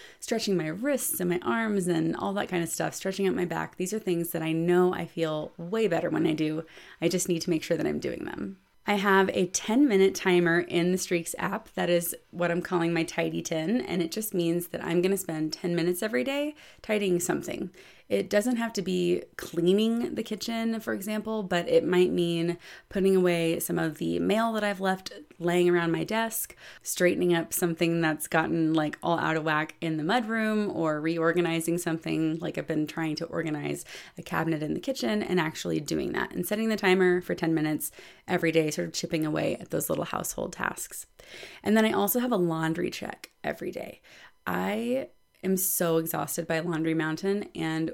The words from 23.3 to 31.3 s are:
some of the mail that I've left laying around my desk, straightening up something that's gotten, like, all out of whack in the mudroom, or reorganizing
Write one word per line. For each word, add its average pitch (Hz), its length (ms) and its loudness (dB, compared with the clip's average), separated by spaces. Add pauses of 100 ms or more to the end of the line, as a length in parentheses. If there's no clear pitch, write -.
some 170 200 -2
of 160 180 -2
the 170 220 -2
mail 214 340 2
that 214 120 -2
I've 196 180 -2
left 190 300 -2 (260)
laying 175 320 4
around 170 220 4
my 160 120 0
desk, 226 500 -4 (280)
straightening 180 500 2
up 165 220 0
something 170 480 2
that's 156 240 0
gotten, 160 480 2
like, 151 280 0
all 170 160 2
out 160 200 0
of 156 60 -4
whack 156 360 0
in 160 160 -2
the 151 60 -2
mudroom, 220 720 0
or 156 260 0
reorganizing 165 800 2